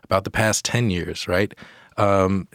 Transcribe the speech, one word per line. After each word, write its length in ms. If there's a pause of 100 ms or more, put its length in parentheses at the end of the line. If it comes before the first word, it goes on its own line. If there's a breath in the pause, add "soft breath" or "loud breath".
about 220
the 80
past 320
ten 260
years, 380
right? 260 (420 loud breath)
Um, 580